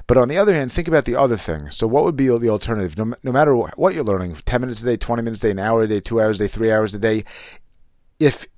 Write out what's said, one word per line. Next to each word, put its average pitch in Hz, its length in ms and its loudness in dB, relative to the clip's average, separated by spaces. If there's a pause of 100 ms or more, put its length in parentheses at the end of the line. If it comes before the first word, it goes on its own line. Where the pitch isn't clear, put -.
But 123 100 4
on 123 120 6
the 160 100 -2
other 202 160 6
hand, 135 160 0
think 170 160 -2
about 151 200 2
the 123 100 -2
other 123 200 0
thing. 73 340 -6
So - 180 -2
what 135 160 2
would 170 100 0
be 131 140 2
the 117 200 2
alternative? 104 480 -2
No, 110 160 -4 (120)
no 131 80 -4
matter 143 200 4
wh-, 110 240 0
what 185 180 2
you're 151 100 -4
learning, 92 400 -2
ten 123 160 0
minutes 123 220 -6
a 120 40 -4
day, 120 100 0
twenty 117 260 -4
minutes 113 200 -6
a 113 60 2
day, - 20 0
an 98 80 -2
hour 110 240 0
a 110 60 0
day, 107 100 0
two 113 220 -2
hours 107 200 2
a 104 40 0
day, 98 40 0
three 110 220 0
hours 107 240 2
a 104 60 -8
day, 110 240 0 (960)
if 147 260 2 (100)